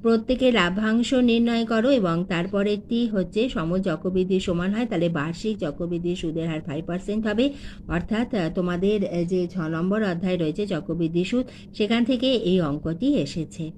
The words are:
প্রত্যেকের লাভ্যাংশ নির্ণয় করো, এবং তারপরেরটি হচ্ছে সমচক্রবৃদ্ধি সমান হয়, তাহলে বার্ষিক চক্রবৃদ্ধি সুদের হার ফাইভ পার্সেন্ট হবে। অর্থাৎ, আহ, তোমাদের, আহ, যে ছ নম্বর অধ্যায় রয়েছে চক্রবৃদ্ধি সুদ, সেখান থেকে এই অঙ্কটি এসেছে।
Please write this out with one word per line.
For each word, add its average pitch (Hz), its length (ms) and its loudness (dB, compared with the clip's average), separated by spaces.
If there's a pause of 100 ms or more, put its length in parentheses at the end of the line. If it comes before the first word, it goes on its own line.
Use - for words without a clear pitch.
প্রত্যেকের 233 520 4
লাভ্যাংশ 220 600 2
নির্ণয় 233 500 4
করো, 226 260 2
এবং 185 380 2
তারপরেরটি 202 760 0
হচ্ছে 208 420 0
সমচক্রবৃদ্ধি 185 920 0
সমান 185 340 0
হয়, 233 120 0
তাহলে 175 220 0
বার্ষিক 170 500 -2
চক্রবৃদ্ধি 175 580 -4
সুদের 165 320 -4
হার 156 120 -4
ফাইভ 165 260 -6
পার্সেন্ট 208 400 -4
হবে। 233 260 2 (360)
অর্থাৎ, 214 460 -2
আহ, 165 200 0
তোমাদের, 185 500 0
আহ, 175 200 -2
যে 180 240 0
ছ 185 100 -6
নম্বর 170 440 0
অধ্যায় 185 340 0
রয়েছে 170 300 -2
চক্রবৃদ্ধি 165 580 0
সুদ, 247 220 0 (280)
সেখান 226 300 2
থেকে 262 280 2
এই 185 280 4
অঙ্কটি 165 540 0
এসেছে। 156 640 -4